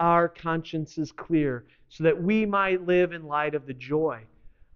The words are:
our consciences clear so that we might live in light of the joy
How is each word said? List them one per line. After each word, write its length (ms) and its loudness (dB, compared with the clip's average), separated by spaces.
our 280 4
consciences 840 -6
clear 540 -2
so 140 -6
that 180 2
we 240 2
might 400 0
live 260 4
in 140 -12
light 280 -2
of 120 -6
the 80 -10
joy 480 -2